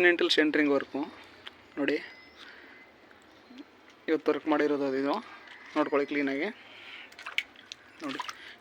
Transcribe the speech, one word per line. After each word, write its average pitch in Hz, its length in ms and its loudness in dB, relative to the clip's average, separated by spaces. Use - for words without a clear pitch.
ನೆಂಟಲ್ 175 320 4
ಸೆಂಟ್ರಿಂಗ್ 151 380 4
ವರ್ಕು. 135 260 -2
ನೋಡಿ, 143 200 0
ಇವತ್ತು 151 200 2
ವರ್ಕ್ 147 220 -2
ಮಾಡಿರೋದು 147 360 2
ಅದು 135 140 0
ಇದು. 139 120 2
ನೋಡ್ಕೊಳ್ಳಿ 143 340 2
ಕ್ಲೀನಾಗಿ. 143 380 0
ನೋಡಿ, 269 180 -8